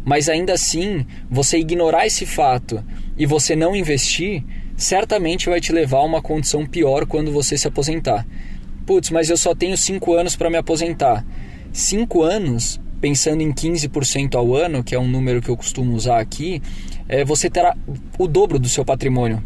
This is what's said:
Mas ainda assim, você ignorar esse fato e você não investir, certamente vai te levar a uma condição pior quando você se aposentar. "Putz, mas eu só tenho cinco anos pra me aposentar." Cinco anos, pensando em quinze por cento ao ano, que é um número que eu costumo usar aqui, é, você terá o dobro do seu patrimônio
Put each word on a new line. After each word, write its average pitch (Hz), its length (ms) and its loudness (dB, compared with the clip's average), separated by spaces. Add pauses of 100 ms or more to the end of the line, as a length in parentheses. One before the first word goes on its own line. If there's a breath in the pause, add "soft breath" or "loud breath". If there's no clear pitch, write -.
Mas 147 260 2
ainda 175 240 2
assim, 170 520 -2 (240 loud breath)
você 139 300 2
ignorar 170 480 2
esse - 180 -2
fato 123 580 0 (340 loud breath)
e 147 80 2
você 151 300 2
não 165 200 2
investir, 160 680 0 (340 loud breath)
certamente 185 720 0
vai 175 100 2
te - 120 -2
levar 139 280 2
a 143 40 6
uma 156 180 0
condição 151 440 -2
pior 143 400 2
quando 151 260 0
você 143 260 0
se - 100 0
aposentar. 147 580 0 (600 loud breath)
"Putz, 185 240 2
mas 160 200 2
eu 170 80 4
só 175 160 2
tenho 175 240 0
cinco 190 360 0
anos 170 220 2
pra 165 140 0
me 165 80 0
aposentar." 160 680 0 (460 loud breath)
Cinco 202 520 0
anos, 160 560 0 (200)
pensando 151 420 0
em 156 100 0
quinze 156 360 -2
por 135 180 -2
cento 139 320 0
ao 120 180 2
ano, 151 280 0
que 120 120 -4
é - 40 0
um - 80 0
número 127 340 2
que 120 80 -6
eu 120 80 0
costumo 127 360 -2
usar 117 260 2
aqui, 147 420 -4 (460 loud breath)
é, 139 160 2
você 151 260 0
terá 175 260 2 (420)
o 180 100 2
dobro 165 300 4
do 123 120 2
seu 131 140 0
patrimônio 123 640 0